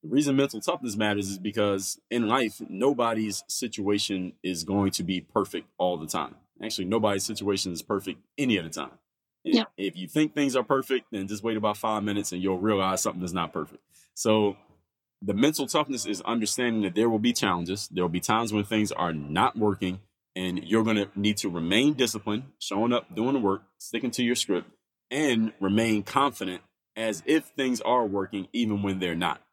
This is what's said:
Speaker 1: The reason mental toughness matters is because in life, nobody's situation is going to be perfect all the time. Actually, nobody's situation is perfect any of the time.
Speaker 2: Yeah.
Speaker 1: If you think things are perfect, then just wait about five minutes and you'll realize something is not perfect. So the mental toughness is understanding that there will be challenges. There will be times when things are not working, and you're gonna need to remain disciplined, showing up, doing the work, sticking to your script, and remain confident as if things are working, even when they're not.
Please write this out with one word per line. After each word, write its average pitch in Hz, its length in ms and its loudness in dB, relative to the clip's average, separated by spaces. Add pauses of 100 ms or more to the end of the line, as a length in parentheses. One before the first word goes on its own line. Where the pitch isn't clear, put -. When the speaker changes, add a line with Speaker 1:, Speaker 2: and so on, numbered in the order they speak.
Speaker 1:
The 78 80 -10
reason 139 260 4
mental 139 240 2
toughness 131 360 -2
matters 104 340 0
is 98 80 -6
because 101 600 0 (120)
in 117 180 0
life, 117 400 0
nobody's 113 800 0
situation 101 840 -2 (100)
is 90 180 -4
going 98 300 2
to - 100 -4
be 90 200 -2
perfect - 460 -4 (100)
all 90 180 0
the 80 100 -8
time. 78 300 -6 (260)
Actually, 104 220 -6
nobody's 101 400 0
situation 98 480 -2
is 80 100 -8
perfect - 380 -4 (180)
any 127 200 2
of 85 60 -2
the 80 60 -10
time. 73 220 -8 (500)
Speaker 2:
Yeah. 220 220 2 (120)
Speaker 1:
If 190 200 -4
you 180 100 -10
think 151 280 0
things 139 200 0
are 127 80 2
perfect, 131 480 0
then 98 160 -4
just 104 160 -6
wait 113 140 0
about 104 200 0
five 107 280 -2
minutes 101 280 -2
and 90 100 -4
you'll 95 180 0
realize 95 420 2
something 90 220 -2
is 85 80 -6
not 87 200 -2
perfect. - 300 -8 (320)
So 107 420 2 (640)
the 98 140 -2
mental 143 320 2
toughness 135 400 0
is 101 160 -4
understanding 113 600 0
that 90 120 -2
there 113 160 4
will 110 80 2
be 120 140 2
challenges. 92 560 0
There 90 160 0
will 87 40 2
be 87 120 0
times 110 320 0
when 104 120 2
things 104 280 0
are 85 200 -2
not 80 460 0
working, 98 420 0 (360)
and 92 280 -2
you're 110 200 4
gonna 104 320 2
need 104 220 2
to 107 100 -2
remain 92 460 2
disciplined, 113 500 -2 (140)
showing 110 340 0
up, 117 220 -2
doing 117 200 0
the 135 60 2
work, 98 220 2 (160)
sticking 117 340 -4
to 127 100 -2
your 120 140 2
script, 90 320 -2 (420)
and 123 500 2
remain 107 420 2
confident 107 600 -2 (340)
as 110 300 -2
if 156 200 4 (100)
things 127 240 0
are 120 260 2
working, 98 460 -4
even 107 300 0
when 98 180 0
they're 87 140 0
not. 82 280 -2 (100)